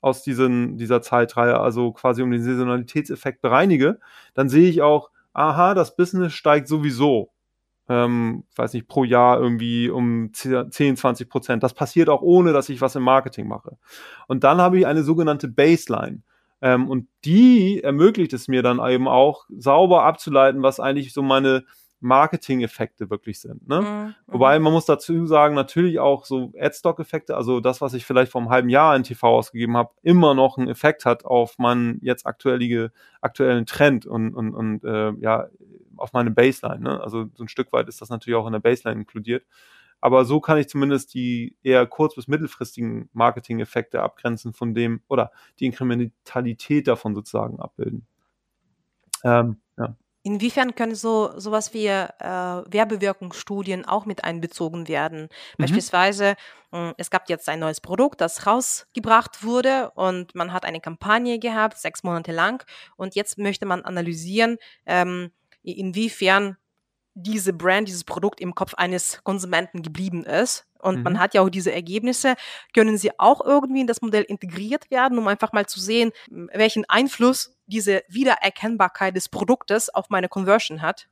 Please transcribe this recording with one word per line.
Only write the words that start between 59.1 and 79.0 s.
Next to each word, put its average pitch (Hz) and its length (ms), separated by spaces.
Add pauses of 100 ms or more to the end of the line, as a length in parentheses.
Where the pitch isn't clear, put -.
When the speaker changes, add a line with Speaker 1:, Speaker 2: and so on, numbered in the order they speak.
Speaker 2:
wurde 254 500
und 180 400
man 175 160
hat 180 140
eine 160 160
Kampagne 226 580
gehabt, 220 380
sechs - 260
Monate 170 300
lang. 196 320 (320)
Und 190 180
jetzt - 220
möchte 202 280
man 180 180
analysieren, 180 760 (280)
ähm, 180 460 (320)
i-, 185 160
inwiefern 196 800 (560)
diese 196 400
Brand, 185 340
dieses 180 160
Produkt - 380
im 180 120
Kopf - 200
eines - 500
Konsumenten 180 580
geblieben 170 440
ist. 208 400 (140)
Und 185 240
man 175 100
Speaker 1:
Mhm. 208 60
Speaker 2:
hat 190 140
ja 196 80
auch 190 80
diese 180 240
Ergebnisse. 220 640 (400)
Können 220 220
sie 196 200
auch 262 260
irgendwie 269 380
in 247 60
das 233 160
Modell 214 180
integriert 202 720
werden, 254 260
um 220 100
einfach 208 240
mal 208 140
zu - 140
sehen, 226 320 (180)
m, 170 240
welchen 220 340
Einfluss 247 640 (120)
diese 196 420
Wiedererkennbarkeit 196 1080